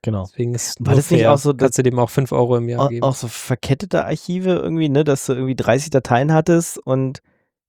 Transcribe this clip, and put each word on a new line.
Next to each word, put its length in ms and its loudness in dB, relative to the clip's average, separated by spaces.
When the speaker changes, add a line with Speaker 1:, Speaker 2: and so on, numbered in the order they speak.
Speaker 1:
Genau. 280 -4
Speaker 2:
Deswegen 240 -6
ist 260 -8
Speaker 1:
War 120 0
Speaker 2:
nur 80 6
Speaker 1:
das 100 -2
nicht 120 4
Speaker 2:
fair. 100 6
Speaker 1:
auch 60 4
so, 140 0
dass 140 2
Speaker 2:
Kannst 120 2
du 40 2
dem 160 2
auch 120 2
fünf 200 -2
Euro 260 2
im 120 -2
Jahr 160 0
Speaker 1:
au-, 40 2
Speaker 2:
geben. 140 -4
Speaker 1:
auch 140 2
so 100 -10
verkettete 800 -4
Archive 460 -4
irgendwie, 380 0
ne, 140 2
dass 240 0
du 60 -2
irgendwie 240 -4
dreißig 340 0
Dateien 420 2
hattest 460 2
und 420 -4